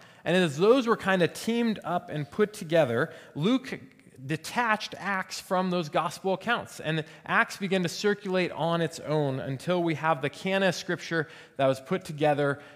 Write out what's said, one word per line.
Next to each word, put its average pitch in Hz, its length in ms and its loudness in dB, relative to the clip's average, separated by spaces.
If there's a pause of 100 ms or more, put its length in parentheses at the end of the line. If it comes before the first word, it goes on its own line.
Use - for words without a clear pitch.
(240)
and 175 140 2
as 170 180 4
those 226 320 6
were 220 80 4
kind 190 280 2
of 160 100 2
teamed 233 500 0
up 175 260 -4
and 147 200 -6
put 208 240 0
together, 156 580 2 (240)
Luke 247 420 0 (460)
detached 208 760 -2
Acts 190 440 -4
from 185 300 0
those 175 180 0
Gospel 170 460 -2
accounts, 220 440 -4
and 156 240 -2 (220)
Acts 202 320 0
began 190 260 0
to 165 60 0
circulate 196 600 0
on 170 300 0
its 160 180 -2
own 143 400 0
until 170 440 -2
we 165 120 0
have 151 260 0
the 143 80 -2
canon 190 400 0
of 165 60 0
Scripture 165 520 -4 (300)
that 135 100 4
was 135 140 2
put 185 240 -4
together, 143 560 0 (140)